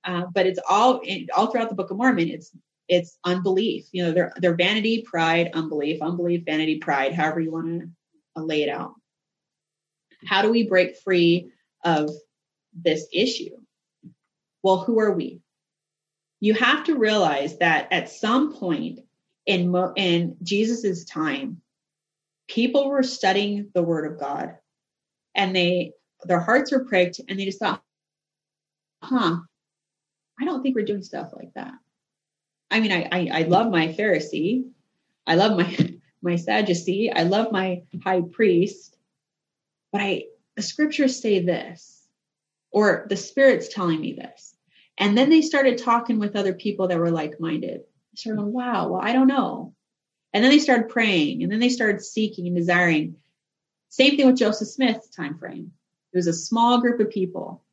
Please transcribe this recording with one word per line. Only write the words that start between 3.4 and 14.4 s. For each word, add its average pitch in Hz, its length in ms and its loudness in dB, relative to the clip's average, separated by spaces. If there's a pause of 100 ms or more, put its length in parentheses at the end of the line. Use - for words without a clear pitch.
You 180 120 -4
know, 170 80 0
their, 170 260 0
their 175 160 2
vanity, 214 480 0
pride, 170 520 0
unbelief, 151 480 -4
unbelief, 175 440 -4
vanity, 156 320 -2
pride, 139 360 -2
however 160 260 -2
you 160 120 -4
wanna, 165 340 -6 (520)
uh, 160 40 -8
lay 156 220 -2
it - 60 -2
out. - 240 -10 (1300)
How 190 160 0
do 214 100 2
we 233 160 2
break 185 300 2
free 175 540 2 (320)
of 151 260 0 (640)
this 170 380 -2
issue? - 460 -4 (1040)